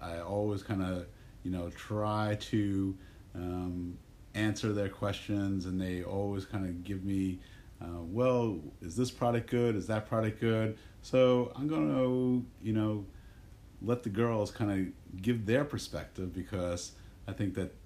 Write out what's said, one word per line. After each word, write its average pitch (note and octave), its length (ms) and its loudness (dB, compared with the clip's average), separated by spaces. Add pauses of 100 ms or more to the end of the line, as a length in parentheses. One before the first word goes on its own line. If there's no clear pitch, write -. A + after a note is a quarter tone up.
I E2+ 180 -6
always G2+ 440 0
kinda, F#2 420 0 (380)
you F2+ 80 -2
know, F2 180 -2
try G#2+ 680 0
to, G2 560 0 (400)
um, F2+ 600 -4 (380)
answer G#2+ 380 0
their G2+ 160 0
questions, G2 800 0
and F#2 140 0
they F2+ 220 -2
always G2 420 -2
kinda F#2+ 260 -2
give F#2 340 -4
me, F#2+ 360 0 (400)
uh, E2+ 220 -8
"Well, A2+ 580 2 (200)
is E2 160 -6
this B2 140 2
product A#2+ 380 2
good? A#2+ 280 4
Is F#2 120 -2
that G#2+ 200 0
product A2 320 2
good?" A2 360 2 (260)
So B2+ 540 6
I'm C3+ 100 -2
gonna, B2+ 800 2 (180)
you A2 100 0
know, G#2+ 340 2 (760)
let A2 200 2
the A2 80 -2
girls A2 400 2
kinda F#2+ 420 0 (300)
give A2+ 240 2
their B2+ 180 4
perspective, F#2 720 -6
because F2+ 580 -4 (340)
I A2 60 -8
think G2+ 220 -2
that F#2 180 -4 (140)